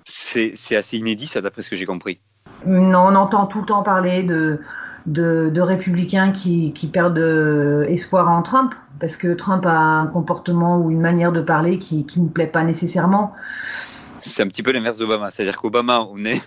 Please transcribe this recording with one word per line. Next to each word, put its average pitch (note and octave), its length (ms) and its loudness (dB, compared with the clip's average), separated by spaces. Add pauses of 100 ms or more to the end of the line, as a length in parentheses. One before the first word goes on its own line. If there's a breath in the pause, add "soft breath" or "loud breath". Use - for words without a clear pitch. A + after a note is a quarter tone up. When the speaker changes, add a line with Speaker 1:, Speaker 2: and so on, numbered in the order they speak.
Speaker 1:
C'est, - 500 -4
c'est - 220 -4
assez G#2 200 -2
inédit, A2+ 300 -4
ça, A2+ 140 -6
d'après G2 220 -6
ce - 80 -12
que G2+ 60 -6
j'ai F2+ 100 -6
compris. F#2 340 -8 (460)
Speaker 2:
Non, F#3 420 6
on G3 60 6
entend G3 320 4
tout G#3+ 140 -6
le - 60 -6
temps G#3 160 0
parler F#3 400 0
de, D#3+ 380 0 (460 loud breath)
de, D#3+ 460 2
de E3+ 80 2
républicains F#3 720 2
qui, E3+ 400 0
qui - 140 -8
perdent, E3+ 320 2
euh, D3+ 680 2
espoir F3+ 400 0
en E3+ 140 4
Trump, C4+ 320 0 (260)
parce D#3+ 160 -6
que F3 180 0
Trump F#3 320 0
a D#3+ 100 4
un D#3 300 4
comportement F3 720 0
ou E3 120 2
une E3 100 2
manière E3+ 320 2
de E3 80 0
parler E3+ 380 2
qui, D3+ 280 -4
qui F3 140 -2
ne E3 80 4
plaît E3 180 -2
pas D#3+ 160 0
nécessairement. F3+ 720 0 (840 loud breath)
Speaker 1:
C'est - 220 -6
un G2 60 -4
petit G#2+ 140 -10
peu B2+ 100 0
l'inverse A2+ 260 -4
d'Obama, G#2+ 320 -2
c'est-à-dire G2 260 -4
qu'Obama, A#2+ 540 0
on G2+ 140 -10
aime, A#2 220 -2